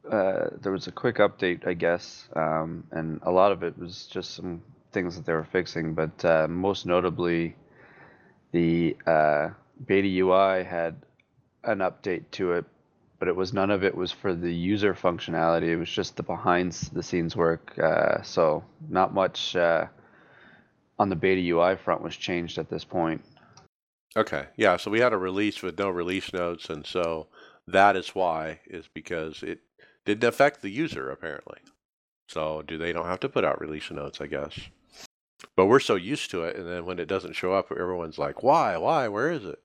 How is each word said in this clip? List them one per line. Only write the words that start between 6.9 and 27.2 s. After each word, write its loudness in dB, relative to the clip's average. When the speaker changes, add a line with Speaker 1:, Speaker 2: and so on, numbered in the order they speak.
Speaker 1:
the, 2
uh, 4
Beta 4
U 4
I 4
had -4
an 0
update -2
to -2
it, 0
but -2
it 0
was, -2
none 2
of 0
it 2
was -4
for -4
the -2
user 2
functionality. 0
It 0
was -4
just -4
the -8
behind 0
s-, -8
the -6
scenes -2
work. 0
Uh, 2
so 2
not 2
much, -2
uh, 2
on 4
the 0
Beta 2
U 2
I 4
front -2
was -10
changed -6
at -6
this -6
point. -2
Speaker 2:
Okay, -2
yeah, 4
so -6
we 2
had 4
a 0
release -2
with -6
no 0
release -4
notes, -4
and -8
so -4